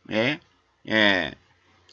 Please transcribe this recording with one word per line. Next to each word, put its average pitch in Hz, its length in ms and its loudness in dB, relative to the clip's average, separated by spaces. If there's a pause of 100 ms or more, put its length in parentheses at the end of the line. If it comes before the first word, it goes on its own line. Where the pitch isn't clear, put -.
(120)
예? 117 280 0 (500)
예. 101 420 2 (600)